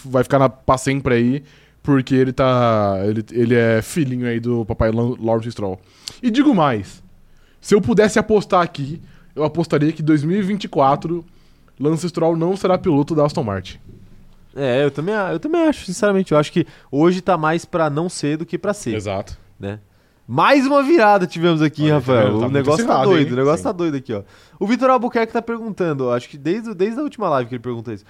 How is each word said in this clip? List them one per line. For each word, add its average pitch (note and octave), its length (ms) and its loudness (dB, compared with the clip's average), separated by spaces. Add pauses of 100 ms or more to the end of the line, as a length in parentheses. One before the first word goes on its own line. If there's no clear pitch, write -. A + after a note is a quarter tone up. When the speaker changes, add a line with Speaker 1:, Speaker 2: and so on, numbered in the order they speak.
Speaker 1:
vai B2+ 180 0
ficar C#3 160 2
na, C3+ 120 4
pra - 260 0
sempre C3+ 380 -2
aí, B2 280 0 (400)
porque C3+ 320 2
ele C3 180 4
tá, A#2 760 2
ele, A2 260 -2
ele A#2+ 220 2
é A2+ 260 4
filhinho B2 460 -4
aí A#2 120 -2
do A#2 280 -2
papai A2+ 260 -2
Lan-, A#2 260 -2
Lawrence A2+ 340 -2
Stroll. G2+ 280 -8 (420)
E B3 80 0
digo C4+ 240 2
mais: C3+ 480 0 (560)
se - 160 0
eu G#3+ 60 6
pudesse G#3+ 380 2
apostar G#3 420 2
aqui, D3+ 400 -6 (340)
eu C#3+ 100 -4
apostaria D3+ 480 0
que D#3+ 100 -8
dois D3+ 200 4
mil E3+ 160 0
e G#3 40 0
vinte G3+ 220 -4
e - 40 -10
quatro D3+ 560 0 (560)
Lance D3+ 280 -2
Stroll E3 280 0
não E3+ 180 0
será F#3 220 0
piloto D3+ 400 0
da D3+ 80 4
Aston D3 180 -2
Martin. G2 360 -6 (760)
Speaker 2:
É, C3 300 0
eu C#3+ 80 2
também D#3+ 220 -4
a-, F#3+ 180 -2
eu E3 80 -4
também E4 260 0
acho, - 200 -2
sinceramente. F#3+ 460 0
Eu D3+ 60 4
acho D3+ 140 0
que E3+ 140 0 (240)
hoje F3 320 2
tá F#3 160 0
mais D#3+ 260 -2
pra D#3+ 260 -2
não D#3 180 -4
ser D3+ 280 -4
do E3 100 -8
que - 120 -8
pra G3+ 160 -4
ser. B2+ 200 -6
Speaker 1:
Exato. G2+ 420 -6 (220)
Speaker 2:
Né? G2+ 220 -10 (480)
Mais A3 380 2
uma C#4 160 2
virada G#3 440 4
tivemos E3 360 0
aqui, D3+ 220 0
Speaker 1:
Olha, D3+ 80 2
tá D3 40 4
Speaker 2:
Rafael. C3 300 2
Speaker 1:
vendo? G#2 60 0
Tá G#2 40 -2
Speaker 2:
O A2 60 0
Speaker 1:
muito B2 100 -2
Speaker 2:
negócio C#3+ 340 0
tá D4 60 0
Speaker 1:
acirrado, - 180 2
Speaker 2:
doido, D#3 180 4
Speaker 1:
hein? - 40 -4
Speaker 2:
o B2 40 -2
negócio C#3 220 2
Speaker 1:
Sim. F#2+ 60 -10
Speaker 2:
tá - 80 -2
doido E3+ 240 -4
aqui, B2+ 160 -8
ó. G2+ 100 -6 (380)
O G3+ 60 -2
Vitor B3 240 2
Albuquerque A#3 420 0
tá A#3+ 80 -2
perguntando, F#3 720 -4
acho A#2+ 180 -2
que - 80 -20
desde, G3+ 380 -4
desde G#3+ 260 -2
a - 20 -4
última A3+ 280 -4
live C3 180 0
que A#2+ 60 -10
ele A#2+ 80 -10
perguntou A#2 320 -8
isso. G2 160 -16